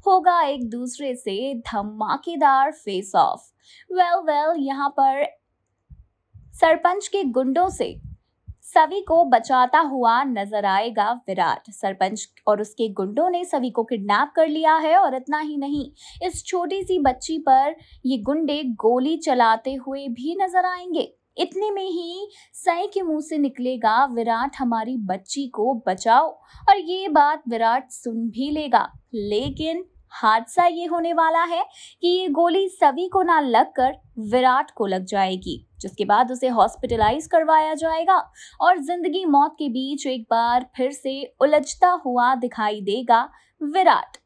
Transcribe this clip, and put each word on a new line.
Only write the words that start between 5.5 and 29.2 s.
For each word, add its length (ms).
सरपंच 720
के 160
गुंडों 460
से 320
सवी 400
को 240
बचाता 540
हुआ 440
नजर 420
आएगा 460
विराट। 600
सरपंच 560
और 140
उसके 280
गुंडों 400
ने 160
सवी 240
को 140
किडनैप 520
कर 120
लिया 280
है 220
और 180
इतना 240
ही 180
नहीं, 340
इस 200
छोटी 380
सी 160
बच्ची 400
पर 360
ये 120
गुंडे 460
गोली 540
चलाते 560
हुए 340
भी 360
नजर 220
आएंगे। 480
इतने 340
में 140
ही 440
सई 340
के 140
मुंह 200
से 160
निकलेगा, 680
"विराट, 520
हमारी 400
बच्ची 500
को 400
बचाओ", 540
और 80
ये 320
बात 400
विराट 400
सुन 400
भी 220
लेगा। 400
लेकिन 720